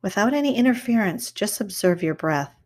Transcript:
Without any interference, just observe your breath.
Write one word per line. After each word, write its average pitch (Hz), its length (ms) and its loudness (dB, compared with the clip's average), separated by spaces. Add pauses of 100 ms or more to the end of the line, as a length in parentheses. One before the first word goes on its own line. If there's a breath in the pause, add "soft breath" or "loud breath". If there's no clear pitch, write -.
Without 208 320 0
any 285 220 0
interference, 233 760 0
just - 280 -4
observe 180 420 0
your 160 120 0
breath. 147 400 -2 (120)